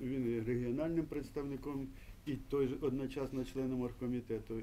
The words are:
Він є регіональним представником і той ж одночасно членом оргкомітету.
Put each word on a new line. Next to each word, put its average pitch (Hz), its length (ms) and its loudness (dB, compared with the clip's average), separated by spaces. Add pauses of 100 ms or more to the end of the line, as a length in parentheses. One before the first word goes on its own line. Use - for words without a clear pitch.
Він 131 300 2
є 117 160 2
регіональним 135 580 2
представником 139 840 -2 (380)
і 147 60 0
той 135 360 4
ж 127 120 0
одночасно 135 640 0
членом 131 380 0
оргкомітету. 120 800 -2